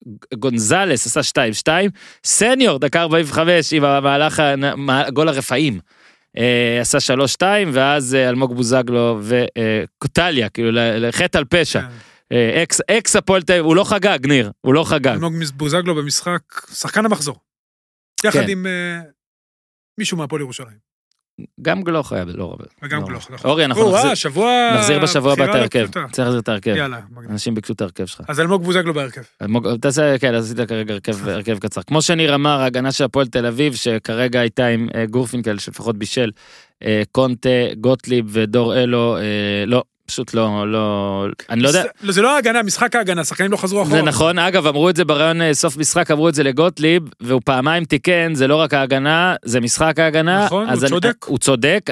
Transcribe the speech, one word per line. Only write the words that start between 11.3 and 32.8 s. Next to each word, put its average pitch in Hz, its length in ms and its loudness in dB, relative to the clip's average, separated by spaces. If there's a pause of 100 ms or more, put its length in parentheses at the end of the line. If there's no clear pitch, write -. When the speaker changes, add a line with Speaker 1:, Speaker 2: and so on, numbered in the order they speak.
Speaker 1:
על 147 60 0
פשע. 151 360 0
Speaker 2:
כן. 90 60 -10 (460)
Speaker 1:
אה, 120 300 2
אקס, - 180 -2 (100)
אקס 214 260 2
הפועל 190 260 2
תל 170 100 2
אביב, 175 120 4
הוא 160 120 6
לא 196 80 4
חגג, 196 420 2
ניר, 127 240 2 (100)
הוא 131 140 2
לא 160 140 4
חגג. 135 200 2
Speaker 2:
אלמוג 156 240 -2
מז-, 160 200 -6
בוזגלו 160 420 -2
במשחק, 151 460 -4 (340)
שחקן - 300 -2
המחזור. - 320 -2 (880)
יחד 208 160 2
Speaker 1:
כן. 208 80 0
Speaker 2:
עם, 185 180 -4
אה, 175 340 -6 (1000)
מישהו 202 180 -4
מהפועל 151 260 -6
ירושלים. 120 500 -16 (680)
Speaker 1:
גם 185 200 0
גלוך 165 300 -4
היה 95 120 -4
ב-, 85 40 -10
לא 87 220 -10
רע. - 60 -14 (260)
Speaker 2:
וגם 147 180 -6
Speaker 1:
לא 95 60 -8
Speaker 2:
גלוך, 117 240 -12
Speaker 1:
רע. 131 40 -18
Speaker 2:
נכון. 127 160 -4
Speaker 1:
אורי, 156 140 2
אנחנו 139 180 2
Speaker 2:
או, 196 120 4
Speaker 1:
נחזיר, 254 160 4
Speaker 2:
אה, 214 60 0
שבוע, 233 580 0
Speaker 1:
נחזיר 175 240 2
בשבוע 143 340 2
הבא 139 120 2
את 175 40 2
Speaker 2:
בחירה 202 80 0
לא 233 40 2
Speaker 1:
ההרכב. 123 220 0
Speaker 2:
פשוטה. 104 300 -4
Speaker 1:
צריך - 140 -8
להחזיר 123 140 0
את 107 80 -6
ההרכב. 107 280 -2
Speaker 2:
יאללה, 131 240 -4 (100)
מגניב. 120 200 -16
Speaker 1:
אנשים 107 240 -4
ביקשו 107 180 -6
את 101 80 -4
ההרכב 92 260 -6
שלך. - 160 -14 (180)
Speaker 2:
אלמוג 175 240 2
בוזגלו 175 300 0
בהרכב. 135 280 -8 (200)
Speaker 1:
אלמוג, 113 380 -2
תעשה, 143 380 2
כן, 123 160 0
עשית 113 340 -4
כרגע 110 260 -4
הרכב, 101 340 -6
הרכב 101 300 -4
קצר. 98 240 -8
כמו 151 200 0
שניר 160 320 2
אמר, 143 260 2
ההגנה 127 320 -2